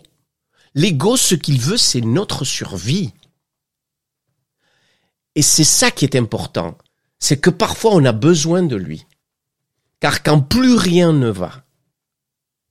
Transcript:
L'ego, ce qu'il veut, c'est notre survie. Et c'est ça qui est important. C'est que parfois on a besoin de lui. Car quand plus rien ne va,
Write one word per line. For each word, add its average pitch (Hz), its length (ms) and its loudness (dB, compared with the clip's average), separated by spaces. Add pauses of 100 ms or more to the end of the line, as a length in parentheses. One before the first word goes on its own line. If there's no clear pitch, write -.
(720)
L'ego, 180 440 0
ce - 180 0
qu'il 139 240 -2
veut, 143 160 -2
c'est - 240 0
notre 135 460 -4
survie. 120 680 -6 (2250)
Et 151 80 0
c'est - 240 2
ça - 260 2
qui - 140 -2
est 131 100 -2
important. 107 640 -6 (420)
C'est 139 220 -2
que - 80 2
parfois 208 440 0
on 165 120 4
a 123 80 2
besoin 165 500 0
de 131 140 -2
lui. 80 280 -12 (920)
Car - 240 -2
quand 151 160 4
plus 240 360 2
rien 175 360 2
ne 135 180 2
va, 95 340 -8 (1080)